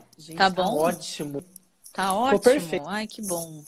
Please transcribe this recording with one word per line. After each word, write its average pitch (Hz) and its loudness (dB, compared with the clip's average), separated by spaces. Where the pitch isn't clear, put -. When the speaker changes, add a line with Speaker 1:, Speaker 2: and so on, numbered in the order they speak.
Speaker 1:
Gente, 160 -14
Speaker 2:
Tá 196 4
Speaker 1:
tá 180 0
Speaker 2:
bom? 160 0
Speaker 1:
ótimo. 156 -2
Speaker 2:
Tá 190 -2
Speaker 1:
Ficou 190 0
Speaker 2:
ótimo? 247 4
Speaker 1:
perfeito. 190 4
Speaker 2:
Ai, 208 -4
que 214 -14
bom. 165 -6